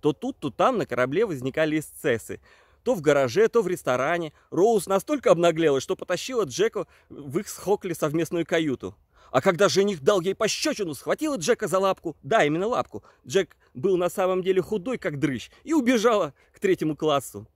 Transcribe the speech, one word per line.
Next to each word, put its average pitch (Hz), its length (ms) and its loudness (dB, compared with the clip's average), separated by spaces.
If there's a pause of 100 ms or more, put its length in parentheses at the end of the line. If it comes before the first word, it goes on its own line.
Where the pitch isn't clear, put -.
То 147 120 2
тут, - 260 -8
то 147 100 -4
там 220 280 2
на 147 100 -2
корабле 131 380 0
возникали 151 540 -2
эксцессы. 117 600 -4 (420)
То 247 120 0
в 175 60 -8
гараже, 143 460 4
то 233 140 2
в 180 60 0
ресторане. 156 680 -2 (160)
Роуз 190 380 2
настолько 214 440 2
обнаглела, 165 500 4
что - 140 -4
потащила 208 500 -4
Джека 175 420 -2 (220)
в 143 280 -10
их 208 100 -6
с - 100 -14
Хокли 190 360 -4
совместную 160 520 -2
каюту. 143 500 -2 (340)
А 135 120 2
когда 190 260 4
жених 180 340 2
дал 190 200 4
ей 185 140 -4
пощёчину, 208 580 -4
схватила 262 420 -4
Джека 208 320 -2
за 185 120 0
лапку. 185 440 -2
Да, 175 220 2
именно 160 200 0
лапку. 131 380 -4 (240)
Джек 170 300 -2 (160)
был 180 240 0
на 175 100 0
самом 185 340 0
деле 190 200 0
худой, 214 360 -4
как 147 220 -6
дрыщ, 123 300 -4 (160)
и 311 80 -4
убежала 226 600 2 (200)
к - 60 -20
третьему 165 360 0
классу. 139 500 -2 (100)